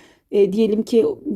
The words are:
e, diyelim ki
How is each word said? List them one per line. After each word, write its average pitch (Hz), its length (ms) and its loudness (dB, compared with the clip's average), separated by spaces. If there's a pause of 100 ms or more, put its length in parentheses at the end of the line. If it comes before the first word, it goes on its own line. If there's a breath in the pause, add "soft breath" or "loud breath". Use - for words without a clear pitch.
(320 soft breath)
e, 196 220 2
diyelim 214 300 0
ki 226 220 2 (300)